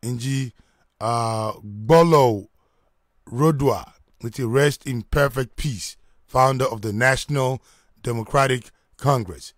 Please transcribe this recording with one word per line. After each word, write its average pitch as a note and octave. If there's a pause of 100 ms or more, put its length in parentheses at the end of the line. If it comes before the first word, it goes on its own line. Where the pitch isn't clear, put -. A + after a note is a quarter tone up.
In B2
ji, C3 (480)
uh, A2+ (100)
Bolo A#2 (800)
Rodwa, C3 (300)
which A#2
is B2+
rest C3+
in A#2+
perfect -
peace, A#2+ (280)
founder C3
of A2+
the G#2+
National C3 (400)
Democratic B2+ (240)
Congress A2